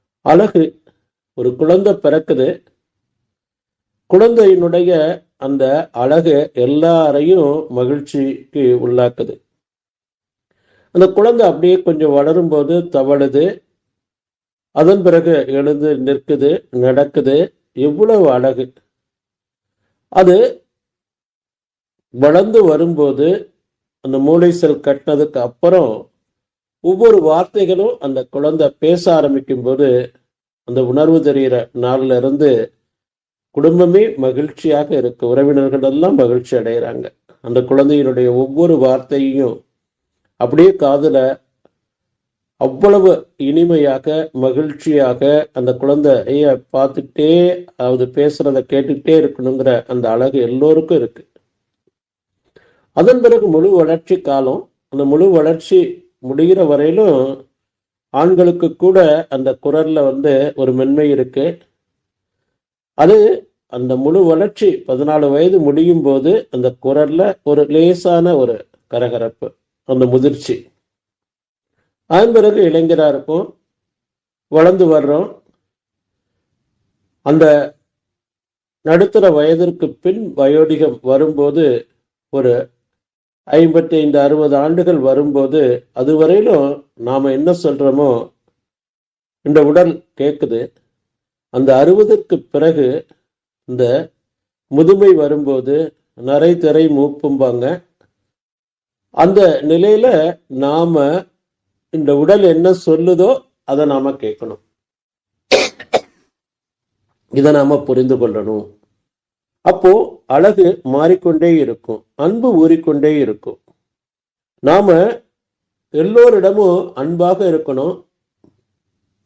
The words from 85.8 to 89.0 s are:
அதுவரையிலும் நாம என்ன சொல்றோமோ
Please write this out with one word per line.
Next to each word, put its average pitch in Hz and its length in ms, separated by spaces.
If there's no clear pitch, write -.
அதுவரையிலும் 156 760
நாம 135 380
என்ன 147 200
சொல்றோமோ 143 580